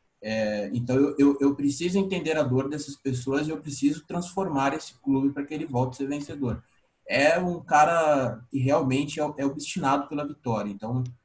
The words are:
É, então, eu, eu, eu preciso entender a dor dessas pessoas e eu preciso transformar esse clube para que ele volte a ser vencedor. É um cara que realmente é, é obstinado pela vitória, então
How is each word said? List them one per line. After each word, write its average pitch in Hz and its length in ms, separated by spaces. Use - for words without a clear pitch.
É, 107 520
então, 123 220
eu, 143 240
eu, 139 220
eu 139 140
preciso 165 420
entender 175 400
a 147 60
dor 131 260
dessas 147 260
pessoas 135 520
e - 20
eu 156 100
preciso - 460
transformar 165 680
esse - 280
clube 139 320
para 139 100
que 147 100
ele 156 120
volte 127 300
a - 20
ser 135 100
vencedor. 143 560
É 143 320
um 180 220
cara 151 880
que 135 80
realmente 139 640
é, 151 200
é 139 60
obstinado 139 640
pela 143 180
vitória, 110 440
então 113 340